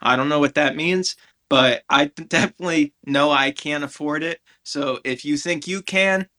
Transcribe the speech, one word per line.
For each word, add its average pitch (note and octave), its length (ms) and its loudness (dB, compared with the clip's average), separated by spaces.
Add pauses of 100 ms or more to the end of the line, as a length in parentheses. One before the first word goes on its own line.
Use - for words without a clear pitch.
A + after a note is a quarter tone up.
I B2 140 2
don't C3+ 140 0
know D3+ 100 2
what C#3+ 160 2
that C#3+ 200 2
means, F3+ 400 -2 (320)
but B2+ 400 4
I C#3+ 180 4
<laughs> - 220 -12
definitely E3 680 0 (120)
know C#3 240 2
I C#3 220 2
can't D3 320 -6
afford D3 400 -6
it. E3 180 -6 (220)
So C#3 400 -4
if B2+ 200 -6
you D3 140 -2
think E3+ 300 -4
you F#3+ 160 -6
can, F#3+ 440 0 (120)